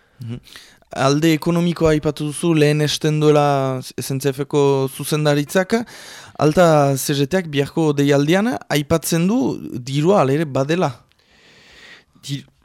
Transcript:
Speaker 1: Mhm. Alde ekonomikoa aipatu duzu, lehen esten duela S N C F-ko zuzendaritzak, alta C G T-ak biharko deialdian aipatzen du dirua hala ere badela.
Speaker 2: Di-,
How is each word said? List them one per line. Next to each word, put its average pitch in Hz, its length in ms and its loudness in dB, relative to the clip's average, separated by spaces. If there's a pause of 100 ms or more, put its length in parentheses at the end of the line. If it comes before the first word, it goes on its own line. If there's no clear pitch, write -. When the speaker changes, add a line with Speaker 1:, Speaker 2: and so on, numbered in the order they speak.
(200)
Speaker 1:
Mhm. 120 200 -12 (520)
Alde 147 420 0
ekonomikoa 170 580 0
aipatu 151 340 -2
duzu, 156 280 -2
lehen 151 280 2
esten 151 380 -2
duela 143 600 2
S - 320 -10
N 135 80 -4
C 139 100 -2
F-ko 139 600 0
zuzendaritzak, 151 960 -2 (520)
alta 151 600 4
C - 160 -4
G 139 120 0
T-ak 180 220 -2
biharko 147 460 0
deialdian 143 640 2 (120)
aipatzen 160 560 0
du 240 320 0 (140)
dirua 147 480 0
hala 135 140 2
ere 160 120 0
badela. 139 460 -2 (1300)
Speaker 2:
Di-, 139 220 -10 (220)